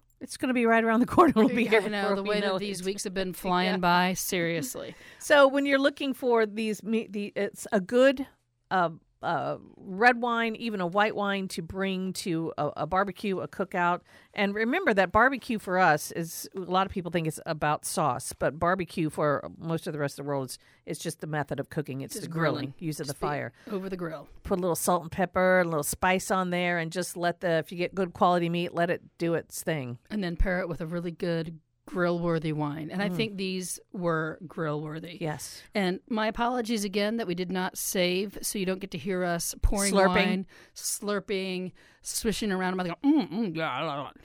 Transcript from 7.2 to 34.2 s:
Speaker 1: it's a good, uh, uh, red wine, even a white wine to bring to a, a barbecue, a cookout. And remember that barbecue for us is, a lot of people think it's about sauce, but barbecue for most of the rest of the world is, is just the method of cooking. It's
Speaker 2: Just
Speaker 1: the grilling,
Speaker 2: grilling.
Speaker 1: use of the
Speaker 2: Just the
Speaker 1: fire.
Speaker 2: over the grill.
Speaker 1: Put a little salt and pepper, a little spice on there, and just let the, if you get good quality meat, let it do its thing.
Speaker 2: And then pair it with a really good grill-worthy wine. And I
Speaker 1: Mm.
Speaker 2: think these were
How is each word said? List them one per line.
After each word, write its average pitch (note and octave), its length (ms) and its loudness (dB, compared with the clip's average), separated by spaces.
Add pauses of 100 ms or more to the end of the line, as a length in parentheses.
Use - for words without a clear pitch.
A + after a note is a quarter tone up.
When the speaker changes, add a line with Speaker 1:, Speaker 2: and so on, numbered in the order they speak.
Speaker 1:
it's - 360 -4
a G#3+ 80 4
good, C4 460 4 (440)
uh, F3+ 180 2 (340)
uh, C#3+ 340 -2 (200)
red A#3 440 2
wine, A#3 360 0
even A3 240 -4
a F3+ 80 0
white G#3 260 2
wine G3 320 -2
to F3+ 160 -8
bring F#3+ 500 -4
to E3 460 -4
a, D3 200 -2
a D3 100 -4
barbecue, F#3+ 500 -2
a - 80 -6
cookout. F3 540 -2 (340)
And G3+ 180 0
remember B3 420 2
that F#3 180 4
barbecue A#3 480 4
for F3+ 180 0
us D#3+ 320 4
is, - 460 -6
a - 20 -8
lot F#3 280 0
of G3 60 -8
people F3 200 -6
think E3 160 0
it's D3+ 180 -4
about D3+ 380 0
sauce, C3 520 -2
but D3+ 220 0
barbecue E3+ 520 0
for D3 380 0 (120)
most E3 260 -4
of D#3+ 60 -6
the D3+ 80 -6
rest C#3+ 180 -4
of C#3+ 60 -8
the C#3 40 -6
world C3+ 200 -2
is, - 100 -14 (280)
is E3+ 120 -6
just - 220 -8
the E3+ 80 -10
method D3 320 -4
of C3 100 -10
cooking. C#3 300 -6
It's - 140 -10
Speaker 2:
Just G3 100 -8
Speaker 1:
the C#3 60 -8
grilling, E3 240 0 (160)
Speaker 2:
grilling. - 100 -16
Speaker 1:
use D#3 180 -6
of D3 80 -8
the C#3+ 60 -8
Speaker 2:
Just - 80 -20
the D3+ 80 -2
Speaker 1:
fire. C3 240 -4 (180)
Speaker 2:
over F#3+ 180 -6
the F#3+ 80 -6
grill. D#3+ 300 -8 (160)
Speaker 1:
Put G3 160 -2
a - 20 -2
little F#3 140 2
salt F3+ 280 2
and D#3+ 100 -12
pepper, F#3 480 4
a F3 40 4
little D#3+ 200 0
spice F#3 480 0
on F#3 180 0
there, F3 280 0
and E3 120 -4
just F3+ 260 -4
let E3+ 260 -2
the, E3+ 160 4
if D#3 120 -4
you F3 80 -8
get F3 160 -2
good F#3 200 -2
quality F3 340 4
meat, E3+ 260 -2
let E3+ 160 0
it - 120 -4 (160)
do E3+ 160 0
its - 280 -6
thing. C3 360 -4 (120)
Speaker 2:
And G#3 140 -4
then F3 100 -4
pair F3+ 240 2
it F3 100 -4
with E3+ 120 -6
a E3+ 60 -6
really E3+ 260 -6
good E3 480 -4 (240)
grill-worthy E3+ 680 0
wine. D3+ 400 -4
And F#3 100 -4
I F#3 60 0
Speaker 1:
Mm. F3+ 80 -4
Speaker 2:
think G3+ 200 -2
these F#3 440 -6 (120)
were D#3+ 540 -2